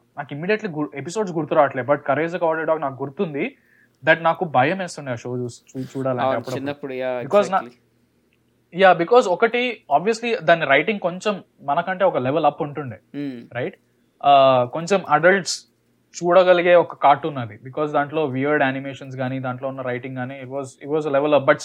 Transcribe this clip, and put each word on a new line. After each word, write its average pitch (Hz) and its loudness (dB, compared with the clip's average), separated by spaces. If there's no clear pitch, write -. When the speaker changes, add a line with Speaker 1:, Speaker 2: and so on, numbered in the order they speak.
Speaker 1:
నాకు 143 -10
immediately 185 -4
గు-, 151 -4
episodes 175 -6
గుర్తు 156 -4
రావట్లేదు. 135 2
But 147 0
Courage 151 -2
the 175 -6
Cowardly 160 -2
Dog 156 0
నాకు 135 -6
గుర్తుంది. 156 -6
That 165 4
నాకు 165 0
భయం 143 2
వేస్తుండే 165 -8
ఆ 120 -4
షో 123 -8
చూస్-, 123 -10
చూ-, 131 -8
చూడాలంటే 131 -2
Speaker 2:
అవును, 131 0
Speaker 1:
అప్పుడప్పుడు. 123 -8
Speaker 2:
చిన్నప్పుడు, 139 -8
yeah, 127 -4
Speaker 1:
Because 180 2
నా 190 0
Speaker 2:
exactly. 123 -6
Speaker 1:
Yeah, 185 6
because 170 4
ఒకటి 233 0
obviously 220 -2
దాని 165 4
writing 160 2
కొంచెం 185 -4
మనకంటే 175 -2
ఒక 175 2
level 139 0
up 143 2
ఉంటుండే, 143 -10
Speaker 2:
Hmm. 131 -10
Speaker 1:
right? 131 -6
Uh, 135 6
కొంచెం 170 0
adults 160 2
చూడగలిగే 175 6
ఒక 165 4
cartoon 143 2
అది. 113 -10
Because 151 -6
దాంట్లో 147 -2
weird 139 0
animations 135 -6
గానీ, 131 -6
దాంట్లో 131 -8
ఉన్న 135 -10
writing 127 -8
గానీ, 131 -10
it 127 -14
was, 139 -8
it 139 -10
was 151 -2
a 139 0
level 147 2
up. 139 4
But 147 4